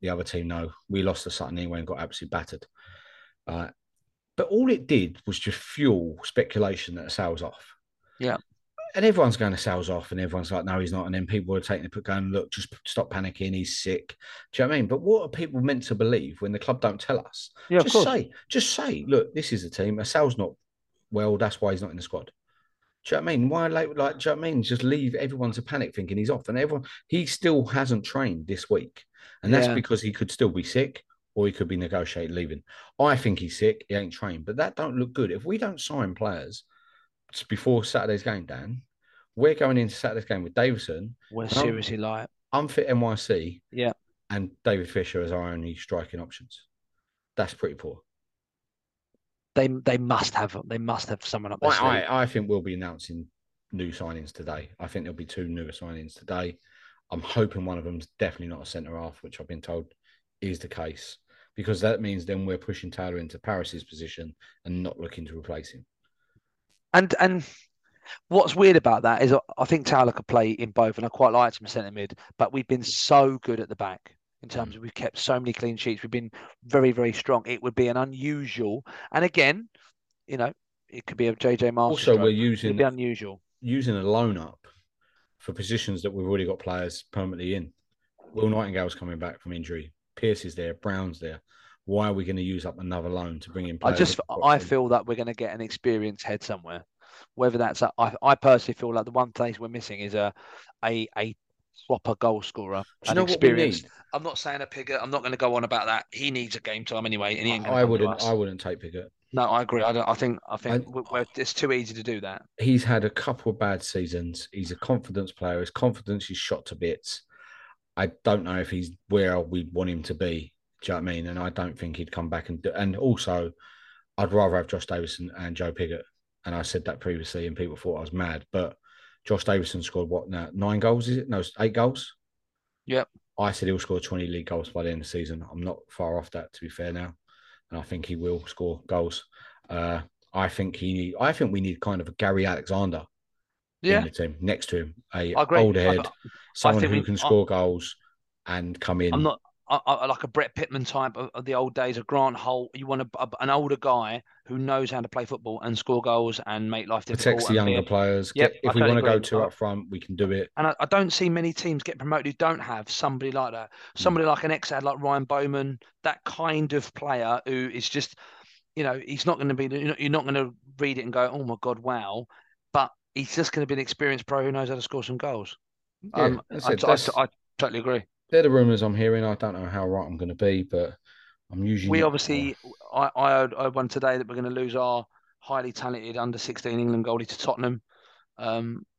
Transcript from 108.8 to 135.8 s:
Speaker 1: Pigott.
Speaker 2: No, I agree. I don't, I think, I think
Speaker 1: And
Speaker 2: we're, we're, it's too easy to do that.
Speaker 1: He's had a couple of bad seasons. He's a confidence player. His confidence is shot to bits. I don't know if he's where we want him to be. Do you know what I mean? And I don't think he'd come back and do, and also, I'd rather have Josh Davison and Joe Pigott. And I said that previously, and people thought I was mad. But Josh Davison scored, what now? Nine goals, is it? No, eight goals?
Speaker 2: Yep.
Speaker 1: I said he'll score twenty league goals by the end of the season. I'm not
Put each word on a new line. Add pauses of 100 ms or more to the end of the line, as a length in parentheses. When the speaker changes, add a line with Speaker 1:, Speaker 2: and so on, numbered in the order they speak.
Speaker 1:
Pigott. (240)
Speaker 2:
No,
I
agree.
I
don't,
I
think, (100)
I
think
Speaker 1:
And
Speaker 2:
we're,
we're, (100)
it's
too
easy
to
do
that. (180)
Speaker 1:
He's
had
a
couple
of
bad
seasons.
He's
a
confidence
player.
His
confidence
is
shot
to
bits. (760)
I (100)
don't
know
if
he's (160)
where
we
want
him
to
be. (300)
Do
you
know
what
I
mean?
And
I
don't
think
he'd
come
back
and
do,
and
also, (640)
I'd
rather
have
Josh
Davison
and
Joe
Pigott. (420)
And
I
said
that
previously,
and
people
thought
I
was
mad.
But (480)
Josh
Davison
scored,
what
now?
Nine
goals,
is
it?
No, (160)
eight
goals? (720)
Speaker 2:
Yep. (280)
Speaker 1:
I
said
he'll
score
twenty
league
goals
by
the
end
of
the
season.
I'm
not (100)